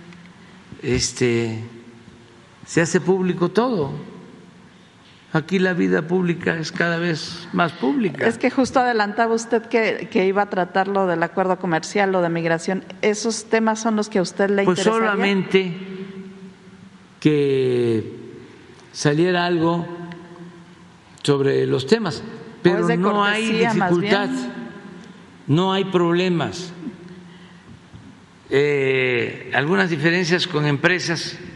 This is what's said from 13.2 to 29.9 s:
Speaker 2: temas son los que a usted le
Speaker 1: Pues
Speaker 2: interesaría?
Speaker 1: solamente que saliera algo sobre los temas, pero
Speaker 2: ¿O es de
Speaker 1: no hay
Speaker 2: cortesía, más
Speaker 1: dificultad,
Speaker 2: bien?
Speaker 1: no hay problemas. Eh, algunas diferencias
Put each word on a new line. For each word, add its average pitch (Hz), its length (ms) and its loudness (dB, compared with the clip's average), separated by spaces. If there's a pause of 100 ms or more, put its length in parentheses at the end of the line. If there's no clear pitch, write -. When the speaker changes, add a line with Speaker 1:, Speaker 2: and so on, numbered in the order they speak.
Speaker 2:
temas 220 340 2
son 226 160 0
los 208 140 0
que 208 100 0
a 180 40 4
usted 196 260 0
le 196 160 2
Speaker 1:
Pues 180 140 4
Speaker 2:
interesaría? 220 300 2
Speaker 1:
solamente 190 640 2 (1500)
que 131 920 2 (800)
saliera 175 540 2
algo 170 420 0 (1400)
sobre 135 420 2
los 131 220 0
temas, 220 360 2 (380)
pero 180 160 6
Speaker 2:
¿O - 40 2
es 175 60 2
de 233 100 2
Speaker 1:
no 202 260 2
hay 208 220 2
Speaker 2:
cortesía, 220 280 2
más 190 180 2
Speaker 1:
dificultad, 196 380 2
Speaker 2:
bien? - 220 -4 (960)
Speaker 1:
no 180 240 2
hay 190 140 0
problemas. 175 880 0 (1800)
Eh, 131 1040 0
algunas 170 360 2
diferencias 170 560 2